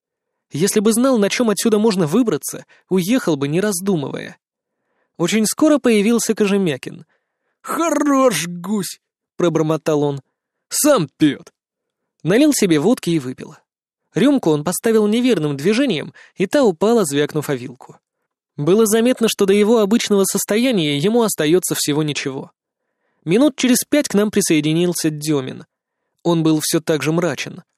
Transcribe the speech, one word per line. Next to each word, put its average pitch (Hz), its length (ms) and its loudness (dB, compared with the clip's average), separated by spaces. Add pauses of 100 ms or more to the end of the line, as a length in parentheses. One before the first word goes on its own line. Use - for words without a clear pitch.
(520)
Если 175 280 0
бы 214 120 2
знал, 247 240 0
на 196 140 0
чём 240 180 -2
отсюда 214 300 0
можно 196 280 0
выбраться, 190 600 -2 (240)
уехал 185 460 0
бы, 139 120 -4
не 165 140 -2
раздумывая. 185 720 -4 (800)
Очень 202 300 0
скоро 302 320 2
появился 220 560 2
Кожемякин. 196 720 -2 (560)
«Хорош 277 840 0
гусь!» — 175 540 -6 (360)
пробормотал 160 640 0
он. 143 180 -4 (480)
«Сам 254 480 0
пьёт!» - 360 0 (720)
Налил 262 300 4
себе 175 260 2
водки 185 300 0
и 165 100 0
выпил. 131 380 -10 (580)
Рюмку 240 360 2
он 147 140 0
поставил 214 420 0
неверным 208 500 0
движением, 196 560 -2 (220)
и 190 120 -2
та 285 180 2
упала, 208 400 2
звякнув 143 460 -2
о 147 40 -2
вилку. 123 440 -14 (580)
Было 185 300 2
заметно, 226 420 0
что 202 180 0
до 196 60 2
его 208 260 4
обычного 202 460 2
состояния 202 760 0
ему 214 240 2
остаётся 175 540 0
всего 147 260 -2
ничего. 143 480 -8 (720)
Минут 247 320 2
через 254 220 2 (100)
пять 294 200 0
к - 60 -4
нам 208 160 2
присоединился 165 800 0
Дёмин. 143 560 -6 (560)
Он 170 200 0
был 156 180 2
всё 165 200 -2
так 156 220 -2
же 151 100 -2
мрачен. 165 500 -4 (160)